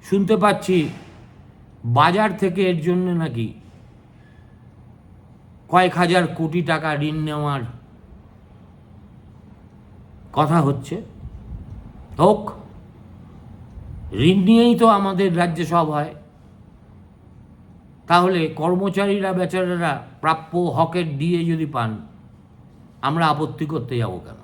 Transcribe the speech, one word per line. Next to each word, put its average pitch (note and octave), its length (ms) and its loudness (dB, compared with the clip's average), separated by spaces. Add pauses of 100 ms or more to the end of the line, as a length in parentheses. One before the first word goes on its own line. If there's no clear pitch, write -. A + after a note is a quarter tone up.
শুনতে G3+ 340 2
পাচ্ছি F#3 520 2 (960)
বাজার F3 520 2
থেকে F#3+ 340 -2
এর E3+ 100 -2
জন্য F3+ 300 0
নাকি B2+ 420 -4 (2250)
কয়েক F3+ 260 4
হাজার F3 320 2
কোটি E3 360 -2
টাকা D#3 320 -2
ঋণ D3+ 280 -2
নেওয়ার D3 380 -4 (2750)
কথা D3+ 280 2
হচ্ছে। D3+ 420 -2 (1160)
হোক, G3 340 2 (1600)
ঋণ E3+ 320 4
নিয়েই A#3 340 6
তো A3+ 80 6
আমাদের G3 520 2
রাজ্যে F3 280 0
সব D#3+ 240 0
হয়, D3+ 240 -4 (1900)
তাহলে F3 420 4
কর্মচারীরা F#3+ 840 0
বেচারারা F3 760 -2 (140)
প্রাপ্য D#3+ 380 -2
হকের E3 600 -2
ডিএ E3+ 260 0
যদি D#3+ 220 -2
পান, A#2 400 -6 (960)
আমরা D#3+ 240 0
আপত্তি D3+ 400 -2
করতে C#3+ 320 -6
যাব F#2+ 260 -4
কেন? - 200 -18